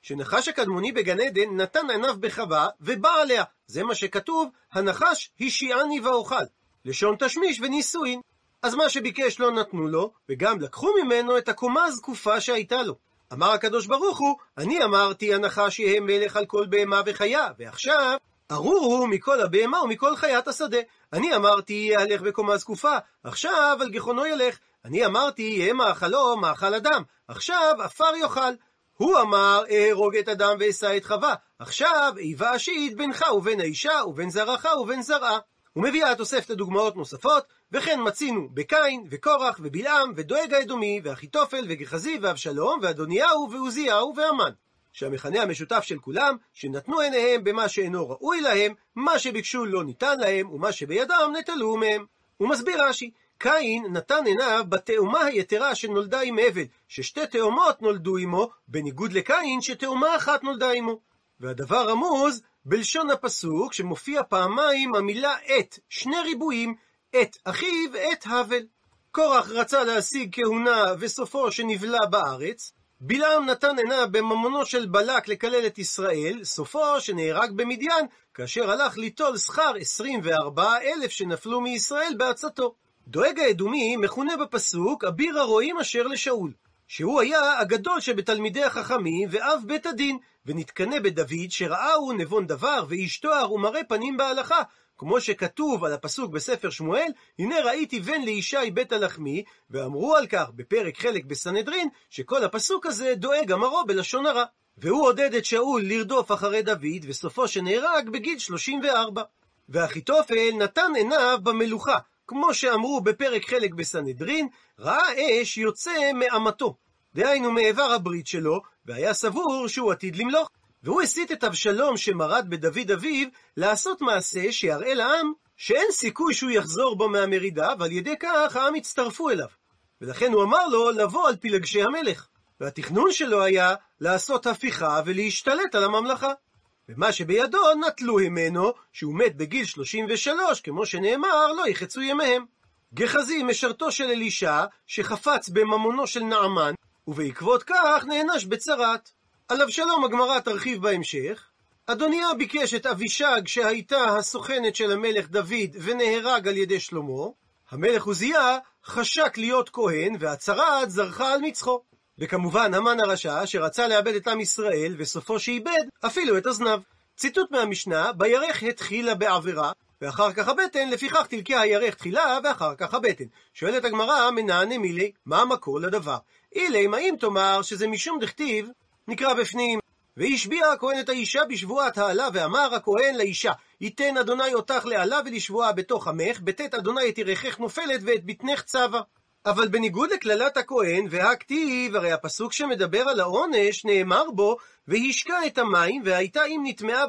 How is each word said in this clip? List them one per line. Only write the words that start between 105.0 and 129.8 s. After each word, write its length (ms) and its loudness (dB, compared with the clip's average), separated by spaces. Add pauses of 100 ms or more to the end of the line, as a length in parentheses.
עודד 280 4
את 100 0
שאול 400 0
לרדוף 480 0
אחרי 300 0
דוד, 460 -4
וסופו 400 -4
שנהרג 600 0
בגיל 300 -6
שלושים 440 -6
וארבע. 400 0 (460)
ואחיתופל 920 2
נתן 360 2
עיניו 480 4
במלוכה, 560 0 (280)
כמו 280 2
שאמרו 460 0
בפרק 500 0
חלק 240 4
בסנהדרין, 720 -2 (300)
ראה 640 2
אש 160 -4
יוצא 560 0
מאמתו, 600 0 (380)
דהיינו 380 2
מאיבר 400 4
הברית 340 -2
שלו, 340 -2 (260)
והיה 280 0
סבור 540 -2
שהוא 240 0
עתיד 240 -6
למלוך. 340 0 (320)
והוא 200 0
הסית 300 -2
את 120 -4
אבשלום 520 0
שמרד 520 0
בדוד 420 -2
אביו 380 -2 (280)
לעשות 440 0
מעשה 520 0
שיראה 420 -2
לעם 380 0 (240)
שאין 340 2
סיכוי 440 0
שהוא 160 -2
יחזור 460 0
בו 120 2
מהמרידה, 720 0
ועל 140 -2
ידי 280 -4
כך 360 2
העם 200 2
יצטרפו 540 -2
אליו. 180 -2 (520)